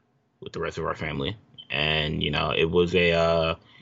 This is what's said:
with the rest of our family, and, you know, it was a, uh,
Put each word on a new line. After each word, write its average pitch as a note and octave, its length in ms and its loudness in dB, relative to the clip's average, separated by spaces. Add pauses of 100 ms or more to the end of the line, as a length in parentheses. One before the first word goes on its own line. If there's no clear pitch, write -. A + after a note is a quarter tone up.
(400)
with - 120 -14
the F2 80 -10
rest E2 180 -6
of D#2+ 60 -4
our D#2+ 100 -4
family, D2+ 420 -6 (340)
and, D#2 520 0
you D#2 80 0
know, D#2 200 0
it D#2+ 160 2
was F2 280 2
a, F2 180 4
uh, E2 420 2 (280)